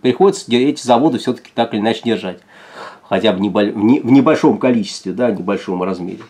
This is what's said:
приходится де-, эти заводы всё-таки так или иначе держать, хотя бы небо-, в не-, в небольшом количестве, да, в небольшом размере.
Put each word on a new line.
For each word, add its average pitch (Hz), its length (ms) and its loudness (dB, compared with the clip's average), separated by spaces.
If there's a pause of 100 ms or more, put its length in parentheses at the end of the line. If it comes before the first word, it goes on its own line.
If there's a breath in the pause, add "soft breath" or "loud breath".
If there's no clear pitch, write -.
приходится 185 460 2
де-, 131 200 2
эти 143 180 -4
заводы 127 320 2
всё-таки - 340 -6
так - 220 -4
или 107 60 -2
иначе 110 240 -2
держать, 101 340 -4 (680 loud breath)
хотя 101 240 0
бы 92 80 -4
небо-, 104 320 0
в - 40 -8
не-, 113 220 4
в 117 140 0
небольшом 139 460 4
количестве, 113 540 -2
да, 117 180 -2
в 98 60 -4
небольшом 92 460 -4
размере. 92 480 -8